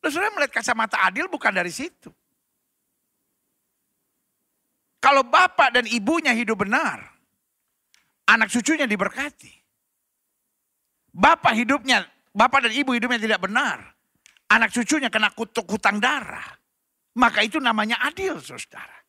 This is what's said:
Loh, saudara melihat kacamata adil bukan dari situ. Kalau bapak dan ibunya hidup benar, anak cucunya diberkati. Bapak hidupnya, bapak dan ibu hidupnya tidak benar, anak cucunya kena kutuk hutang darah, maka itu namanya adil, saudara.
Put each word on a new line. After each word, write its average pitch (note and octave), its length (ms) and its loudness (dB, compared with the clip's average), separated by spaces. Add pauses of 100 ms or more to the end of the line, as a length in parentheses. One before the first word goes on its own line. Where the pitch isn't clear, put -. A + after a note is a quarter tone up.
Loh, D#4+ 80 -2
saudara G4 240 -2
melihat D4 240 -2
kacamata A3+ 400 -2
adil F#3+ 320 0
bukan A#3 240 -2
dari F3 160 -2
situ. - 400 -12 (3000)
Kalau C4+ 240 4
bapak D4 560 4
dan A#3+ 80 2
ibunya A#3+ 480 0
hidup G#3+ 320 -2
benar, A#3+ 480 -4 (1120)
anak A3 240 2
cucunya B3 400 0
diberkati. G#3+ 640 -6 (1600)
Bapak B3 400 4
hidupnya, A#3 560 0 (220)
bapak B3+ 360 2
dan A3 40 0
ibu C4 240 0
hidupnya A#3+ 240 -2
tidak G#3 240 -2
benar, G3 520 -4 (520)
anak A3 240 4
cucunya B3 400 -2
kena G#3+ 240 0
kutuk A3 320 -6
hutang G#3 320 -2
darah, B3+ 480 -4 (720)
maka A3+ 240 4
itu G#3+ 160 -2
namanya A3 440 -2
adil, F4+ 360 -4
saudara. - 680 -18